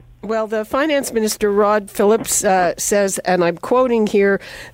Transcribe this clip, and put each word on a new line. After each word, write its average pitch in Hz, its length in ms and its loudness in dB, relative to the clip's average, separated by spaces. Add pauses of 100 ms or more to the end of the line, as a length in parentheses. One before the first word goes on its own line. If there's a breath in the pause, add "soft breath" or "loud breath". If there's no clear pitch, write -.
(220)
Well, 220 260 -4
the 214 180 -4
finance 277 460 -2
minister, 214 400 -2
Rod 208 400 2
Phillips, 208 520 0
uh, 185 340 2
says, 202 420 0
and 180 240 0
I'm 170 140 0
quoting 240 500 2
here, 202 320 2 (340 loud breath)